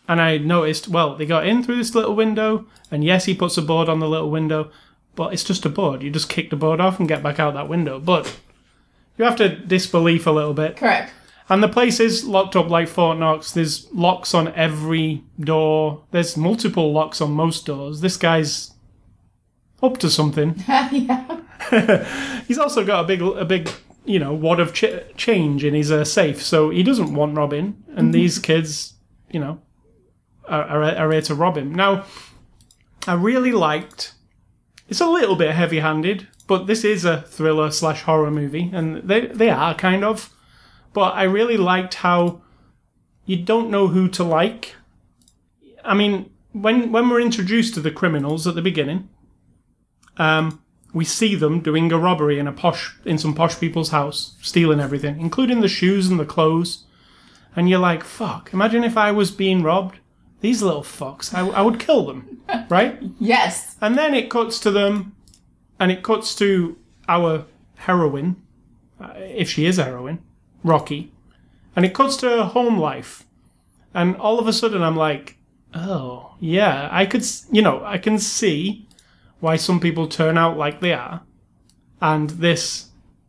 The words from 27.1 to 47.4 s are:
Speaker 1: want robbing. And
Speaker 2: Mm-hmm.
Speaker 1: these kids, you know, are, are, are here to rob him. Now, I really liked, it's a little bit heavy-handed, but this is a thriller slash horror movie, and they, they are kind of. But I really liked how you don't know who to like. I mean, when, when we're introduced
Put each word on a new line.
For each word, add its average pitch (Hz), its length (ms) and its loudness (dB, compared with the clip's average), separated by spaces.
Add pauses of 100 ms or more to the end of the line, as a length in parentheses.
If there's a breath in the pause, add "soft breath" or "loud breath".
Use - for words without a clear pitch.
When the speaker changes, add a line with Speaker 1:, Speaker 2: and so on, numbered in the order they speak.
Speaker 1:
want 147 200 0
robbing. 151 480 -4 (120)
And - 20 -10
Speaker 2:
Mm-hmm. 160 140 4
Speaker 1:
these 170 260 4
kids, 160 560 -2 (380)
you 170 80 -4
know, 147 200 -8 (880)
are, 151 160 -2
are, 151 200 -2
are 156 280 0
here 156 120 2
to 156 120 -4
rob 165 220 0
him. 143 160 -6
Now, 196 320 0 (1000 loud breath)
I 180 60 0
really 247 400 2
liked, 165 600 -2 (760)
it's - 140 -4
a 339 80 2
little 254 260 2
bit 156 200 2
heavy-handed, 160 720 0 (180)
but 190 220 0
this 220 160 0
is 208 220 0
a 156 180 0
thriller 156 480 0
slash 156 320 -2
horror 156 280 2
movie, 151 400 -4
and 160 260 -4
they, 220 300 0
they 226 220 2
are 160 240 2
kind 190 300 0
of. 214 260 -2 (600 soft breath)
But 190 220 2
I 190 100 -2
really 214 340 2
liked 185 380 0
how 175 460 2 (880 soft breath)
you 190 100 -2
don't 220 320 0
know 202 200 2
who 185 180 2
to 180 160 -2
like. 170 520 -2 (1080)
I - 80 2
mean, 202 380 0 (200)
when, 226 400 2
when 240 180 4
we're 240 120 4
introduced 226 540 0